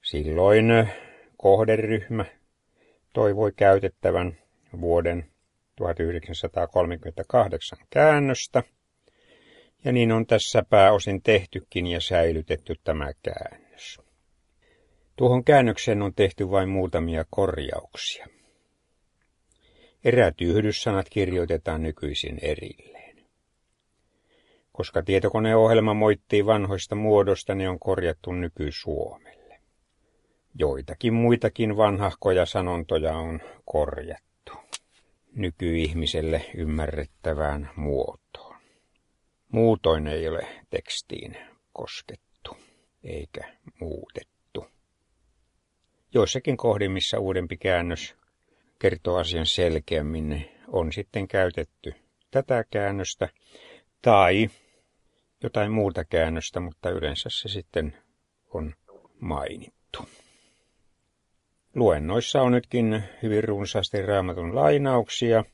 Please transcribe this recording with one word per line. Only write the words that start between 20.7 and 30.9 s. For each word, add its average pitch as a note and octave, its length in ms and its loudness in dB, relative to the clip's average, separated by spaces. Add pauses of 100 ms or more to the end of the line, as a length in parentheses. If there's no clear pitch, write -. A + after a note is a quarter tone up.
kirjoitetaan E2+ 720 -2
nykyisin D2 580 -8
erilleen. - 840 -10 (1500)
Koska - 320 -6
tietokoneohjelma A2 880 4
moittii G#2+ 520 2
vanhoista G2+ 500 -2
muodosta, G2+ 600 2
ne F#2+ 140 -2
on F2+ 100 -6
korjattu F2+ 520 -4
nykysuomelle. - 1300 -8 (960)
Joitakin D2 580 2